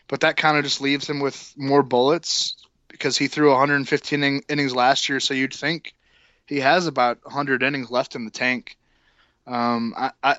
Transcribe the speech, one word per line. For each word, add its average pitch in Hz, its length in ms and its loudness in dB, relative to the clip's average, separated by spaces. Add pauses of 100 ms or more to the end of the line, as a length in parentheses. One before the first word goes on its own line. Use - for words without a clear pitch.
but 135 140 -4
that 156 160 2
kinda 151 260 4
just 139 180 -4
leaves 139 260 0
him 147 120 -4
with - 360 -6
more 139 280 4
bullets 131 720 0 (320)
because - 280 -6
he 143 120 0
threw 147 240 4
a 127 80 6
hundred 143 280 2
fifteen 143 360 -2
in-, 139 260 0
innings 143 240 -2
last 127 340 2
year, 143 120 -2
so - 160 -2
you'd 131 180 -2
think 151 400 -6 (540)
he 143 140 -4
has 165 260 2
about 123 400 0
a - 20 -20
hundred 135 320 -2
innings 131 300 -2
left - 240 -2
in 123 100 -8
the 107 60 -10
tank. 127 440 -4 (720)
Um, 120 500 -2
I, 127 180 -4 (100)
I, 139 140 2